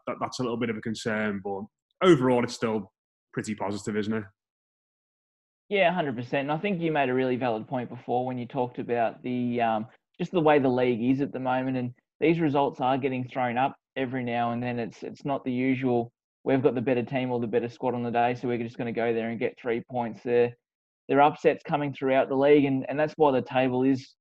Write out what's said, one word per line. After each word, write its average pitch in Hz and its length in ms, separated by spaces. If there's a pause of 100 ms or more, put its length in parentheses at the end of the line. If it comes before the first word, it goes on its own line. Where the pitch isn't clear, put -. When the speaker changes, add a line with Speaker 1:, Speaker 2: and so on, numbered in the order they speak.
Speaker 1:
that, 123 140
that's - 180
a 127 40
little 117 120
bit 117 140
of 107 80
a 107 40
concern, 107 600
but 98 200 (380)
overall, 127 420
it's 120 100
still 110 400 (400)
pretty 107 220
positive, 104 420
isn't 107 160
it? 110 100 (1400)
Speaker 2:
Yeah, 185 240
hundred 156 260
percent. 135 260
And 143 80
I 156 60
think 190 220
you 165 120
made 139 180
a 127 40
really 127 240
valid 113 300
point 123 220
before 123 360
when 127 120
you 120 80
talked 123 320
about 117 460
the, 123 380
um, 113 260 (320)
just 175 120
the 180 80
way 151 200
the 131 100
league 123 320
is 131 200
at 135 120
the 127 60
moment, 131 360
and 127 160 (280)
these 165 200
results 143 420
are 131 180
getting 127 280
thrown 123 300
up 131 180 (200)
every 131 280
now 120 280
and 120 100
then. 123 160
It's, - 240
it's 110 240
not 139 200
the 131 60
usual, 123 600 (320)
"We've 131 180
got 127 140
the 123 60
better 120 220
team 127 280
or 120 80
the 120 80
better 117 220
squad 123 260
on 120 80
the 120 80
day, 120 240
so 123 140
we're 120 80
just 117 200
gonna 120 140
go 117 220
there 113 160
and 117 100
get - 180
three 120 320
points." 117 340
There, 120 300 (540)
there 135 140
are 143 100
upsets - 320
coming 147 300
throughout 135 340
the 139 80
league, 143 300
and, 135 240
and 139 100
that's 151 160
why 147 160
the 127 100
table 127 420
is 131 380